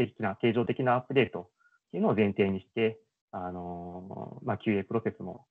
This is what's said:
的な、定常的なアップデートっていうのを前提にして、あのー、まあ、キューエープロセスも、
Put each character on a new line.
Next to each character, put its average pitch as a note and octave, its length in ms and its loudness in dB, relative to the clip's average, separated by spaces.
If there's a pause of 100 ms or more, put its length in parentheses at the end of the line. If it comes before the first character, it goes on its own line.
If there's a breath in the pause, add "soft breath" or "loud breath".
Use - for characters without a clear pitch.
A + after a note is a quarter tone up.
(120)
的 - 80 -12
な、 G2 160 -2
定 A#2 160 4
常 A#2+ 140 2
的 C3+ 160 -2
な B2 140 4
ア - 20 4
ッ B2+ 40 -4
プ - 120 -6
デ C3 140 6
ー - 40 -20
ト F2+ 100 -8
っ - 500 -20
て E3+ 40 -6
い F3+ 40 0
う - 20 0
の A3 80 4
を G#2+ 40 2
前 G2+ 180 4
提 G2 180 4
に F#2+ 100 -2
し - 140 -16
て、 A2+ 240 2 (320)
あ F2+ 220 -8
の F2 880 -10
ー、 - 20 -12
ま A2 100 -2
あ、 G#2 40 -4
キ - 120 -2
ュ G#2 40 4
ー G2+ 40 2
エ - 20 0
ー G2 60 -4
プ - 80 -4
ロ A2+ 80 0
セ G#2 140 -4
ス - 60 -12
も、 F#2 280 -12